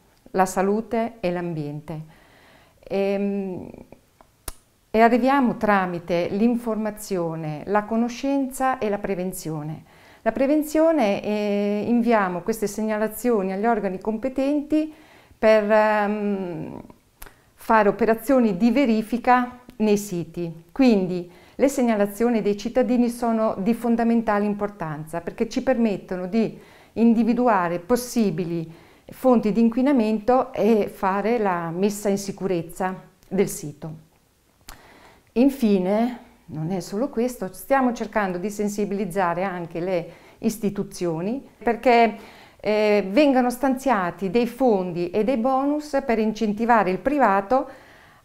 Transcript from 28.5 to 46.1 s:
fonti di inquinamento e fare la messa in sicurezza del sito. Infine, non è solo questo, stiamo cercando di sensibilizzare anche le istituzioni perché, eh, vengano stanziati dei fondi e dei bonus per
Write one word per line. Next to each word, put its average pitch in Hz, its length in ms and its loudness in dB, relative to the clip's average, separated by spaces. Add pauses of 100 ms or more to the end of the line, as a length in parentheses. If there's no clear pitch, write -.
fonti 226 400 2
di 220 80 2
inquinamento 240 920 2
e 208 400 2
fare 202 460 0
la 175 320 -2
messa 202 380 -2
in 196 100 2
sicurezza 185 760 -4 (340)
del 202 200 0
sito. - 600 -12 (1200)
Infine, 226 840 2 (280)
non 156 240 -6
è 190 100 -4
solo 214 280 -4
questo, 233 440 -4
stiamo 262 400 0
cercando 208 460 -4
di 196 120 -6
sensibilizzare 196 920 -2
anche 175 360 -6
le 175 260 -2 (320)
istituzioni 202 1080 -4 (160)
perché, 233 800 2 (240)
eh, 208 460 2
vengano 254 400 4
stanziati 240 800 0
dei 240 160 2
fondi 185 640 0
e 220 140 0
dei 262 120 0
bonus 269 680 0
per 233 140 0